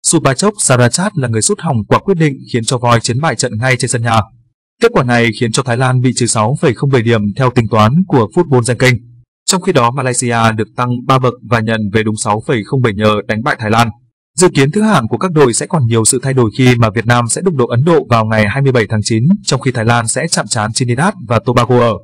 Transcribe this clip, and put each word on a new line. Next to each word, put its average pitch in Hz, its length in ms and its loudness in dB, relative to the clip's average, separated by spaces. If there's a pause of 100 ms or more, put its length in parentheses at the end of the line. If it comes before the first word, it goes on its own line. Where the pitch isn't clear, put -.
Supachok 147 520 0
Sarachat 127 600 0
là 123 100 0
người 110 140 0
sút - 180 -2
hỏng 151 160 -2 (120)
quả 117 100 2
quyết 196 160 0
định 156 200 0 (180)
khiến 113 120 -2
cho 123 140 -4
Voi 120 220 2
chiến 127 200 -4
bại 156 140 -2
trận - 240 -4
ngay 127 180 -2
trên 123 140 -4
sân 117 120 -2
nhà. 113 180 0 (640)
Kết 233 100 6
quả 156 120 0
này 120 260 2 (100)
khiến 113 120 -2
cho 127 100 0
Thái 120 140 -2
Lan 127 240 0
bị 127 160 2
trừ 123 100 0
sáu 117 340 0
phẩy 139 140 2
không 139 160 -2
bảy 127 120 2
điểm 113 180 2 (160)
theo 131 140 2
tính 117 200 0
toán 107 220 4 (140)
của 117 280 2
Football 147 280 2
Ranking. 127 320 0 (520)
Trong 185 160 -2
khi 196 100 -2
đó, 120 180 2
Malaysia 120 680 0
được 107 200 -4
tăng 123 120 -2 (180)
ba 127 120 4
bậc 127 160 0 (160)
và 117 100 0
nhận 110 200 -2 (120)
về 110 100 -2
đúng 107 140 -2
sáu 107 300 -4
phẩy 120 180 -2
không 135 180 -2
bảy 113 120 0
nhờ 107 200 0 (140)
đánh 110 140 -4
bại 143 160 -2
Thái 110 120 -4
Lan. 117 180 2 (500)
Dự 180 160 4
kiến 139 160 2
thứ 214 120 0
hạng 175 260 0
của 117 100 -4
các 180 140 -4
đội 139 220 4
sẽ 147 120 -4
còn 143 200 0
nhiều 113 180 2
sự 123 180 0
thay 135 120 -2
đổi 120 240 2
khi 127 180 4
mà 117 180 2
Việt 113 120 -4
Nam 120 220 2
sẽ 151 160 -4
đụng 180 120 0
độ 123 100 2
Ấn 123 180 0
Độ 160 260 2
vào 113 140 2
ngày 110 240 0
hai 135 140 -4
mươi 135 100 2
bảy 117 160 2
tháng 107 160 -2
chín, 113 200 0 (180)
trong 135 180 -2
khi 135 100 -2
Thái 117 140 -4
Lan 117 240 0
sẽ 131 220 -4
chạm 120 160 -4
trán 110 260 -4
Trinidad 127 420 -2 (140)
và 113 180 0
Tobago 123 320 2
ở 117 140 2 (120)